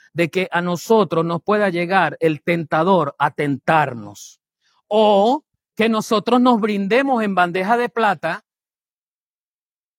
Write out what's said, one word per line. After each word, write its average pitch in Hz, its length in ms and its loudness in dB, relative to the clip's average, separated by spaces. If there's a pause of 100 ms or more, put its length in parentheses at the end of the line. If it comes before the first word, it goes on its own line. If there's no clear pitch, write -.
(140)
de 165 160 -2
que 185 200 -4
a 175 120 -2
nosotros 175 640 0
nos 170 180 -4
pueda 208 260 0
llegar 170 520 0
el 156 200 -4
tentador 170 800 0
a 143 120 0
tentarnos, 131 1080 -4 (480)
o 214 560 2 (320)
que 220 140 0
nosotros 226 500 0
nos 247 220 4
brindemos 220 600 0
en 202 140 -2
bandeja 185 400 0
de 247 140 -2
plata 196 560 -4 (1500)